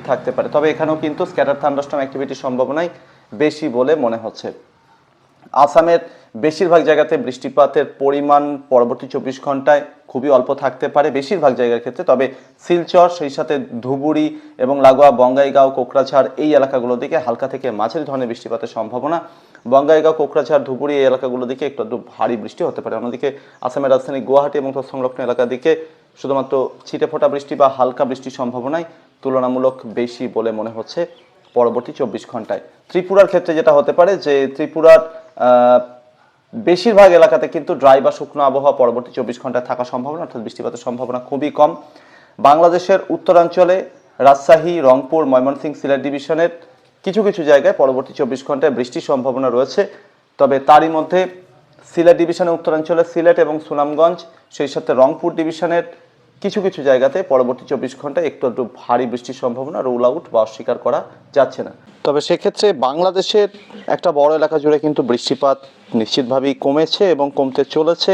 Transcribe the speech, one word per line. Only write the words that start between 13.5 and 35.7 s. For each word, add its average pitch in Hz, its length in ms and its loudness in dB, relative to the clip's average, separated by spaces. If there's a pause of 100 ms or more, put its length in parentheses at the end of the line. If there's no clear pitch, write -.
ধুবুরি 143 460 -2 (320)
এবং 131 220 0
লাগোয়া 135 300 8
বঙ্গাইগাঁও, 135 600 2
কোকরাঝাড় 131 640 0
এই 151 180 0
এলাকাগুলোর 127 440 0
দিকে 143 200 -6
হালকা 120 300 -4
থেকে 135 220 -8
মাঝারি 113 340 -4
ধরনের 131 260 -6
বৃষ্টিপাতের 113 460 -6
সম্ভাবনা। 123 420 -6 (480)
বঙ্গাইগাঁও, 156 540 4
কোকরাঝাড়, 143 440 0
ধুবুরি 143 300 -6
এই 135 160 2
এলাকাগুলোর 127 380 -4
দিকে 135 180 -8
একটু 135 160 -10
আধটু 110 140 -8 (120)
ভারী 117 280 -4
বৃষ্টি 107 280 -10
হতে 131 160 -6
পারে। 113 160 -10
অন্যদিকে 120 320 -8 (340)
আসামের 131 300 -2
রাজধানী 135 280 -2
গুয়াহাটি 139 380 0
এবং 135 140 -4
তৎসংলগ্ন 127 500 -8
এলাকার 123 260 -2
দিকে 131 220 -2 (480)
শুধুমাত্র 135 360 -4 (300)
ছিটেফোঁটা 151 440 -2
বৃষ্টি 143 260 -6
বা 139 140 2
হালকা 127 360 -2
বৃষ্টির 131 360 -8
সম্ভাবনাই 127 440 -6 (380)
তুলনামূলক 127 520 -2 (120)
বেশি 120 380 -6 (100)
বলে 113 180 -2
মনে 110 180 -8
হচ্ছে 113 300 -10 (540)
পরবর্তী 120 380 0
চব্বিশ 113 340 -6
ঘন্টায়। 104 360 -10 (260)
ত্রিপুরার 185 420 2
ক্ষেত্রে 175 240 0
যেটা 156 180 4
হতে 143 200 4
পারে 175 240 4
যে 147 180 -2 (200)
ত্রিপুরার, 156 460 6
আহ, 123 800 2 (760)